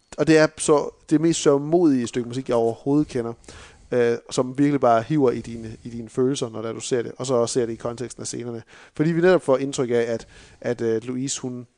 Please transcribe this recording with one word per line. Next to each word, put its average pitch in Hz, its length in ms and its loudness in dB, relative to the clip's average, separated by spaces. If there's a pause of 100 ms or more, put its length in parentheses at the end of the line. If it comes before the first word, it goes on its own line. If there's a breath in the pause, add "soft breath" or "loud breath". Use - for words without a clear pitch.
(180)
og 151 80 0
det 156 120 6
er 156 80 6 (120)
så 147 320 2 (200)
det 151 100 4
mest 165 200 2
sørgmodige 143 640 4
stykke 120 220 -6
musik, 131 200 -8
jeg 123 80 2
overhovedet 117 520 0
kender, 117 240 -6 (600 loud breath)
øh, 117 260 2 (120)
som 127 280 -2
virkelig 143 220 2
bare 117 220 4
hiver 139 280 2
i 120 100 -2
dine, 113 440 -12
i 123 60 -14
dine 117 180 -12
følelser, 131 400 -2
når 110 240 -8
du 113 80 -12
ser 120 220 -2
det, 120 160 -10
og 127 80 -8
så 131 80 0
også 117 180 2
ser 123 140 0
det 113 60 -4
i 113 40 -10
konteksten 117 440 -10
af - 60 -10
scenerne. 120 360 -10 (320 loud breath)
Fordi 156 180 0
vi 165 80 0
netop 175 220 4
får 131 160 2
indtryk 139 320 -4
af, 120 180 2
at, 113 180 -6 (340 loud breath)
at, 117 200 -4
øh, 113 240 0
Louise, 127 360 -6
hun 123 260 -10 (120)